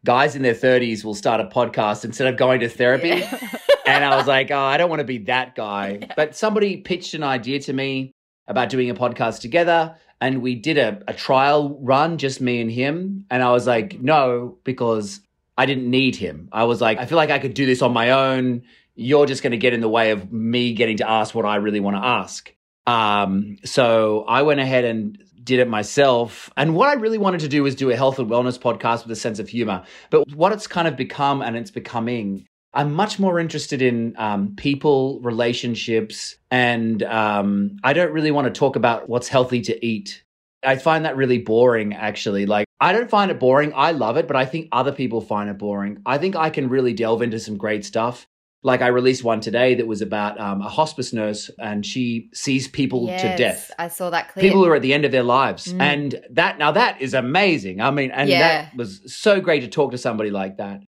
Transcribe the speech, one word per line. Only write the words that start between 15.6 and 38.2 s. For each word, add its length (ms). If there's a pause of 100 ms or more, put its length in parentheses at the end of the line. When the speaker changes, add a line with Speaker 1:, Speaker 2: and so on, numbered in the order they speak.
Speaker 1:
didn't 240
need 280
him. 360
I 120
was 180
like, 160
"I 80
feel 100
like 140
I 80
could 160
do 100
this 160
on 140
my 160
own. 540 (300)
You're 300
just 180
gonna 140
get 160
in 80
the 80
way 220
of 200
me 440
getting 240
to 100
ask 260
what 120
I 100
really 240
wanna 240
ask." 480 (360)
Um, 760
so 640
I 140
went 180
ahead 240
and 340 (240)
did 160
it 100
myself. 880
And 200
what 120
I 60
really 240
wanted 220
to 80
do 160
was 100
do 160
a 60
health 240
and 100
wellness 300
podcast 440
with 60
a 100
sense 200
of 80
humor. 340 (280)
But 260
what 160
it's 160
kind 180
of 100
become, 460
and 140
it's 160
becoming, 760 (280)
I'm 200
much 240
more 220
interested 420
in, 360
um, 380
people, 640
relationships, 1160 (140)
and, 520
um, 800
I 100
don't 200
really 180